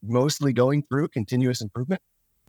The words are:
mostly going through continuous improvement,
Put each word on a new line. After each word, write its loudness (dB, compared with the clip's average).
mostly 0
going 2
through -2
continuous -2
improvement, -6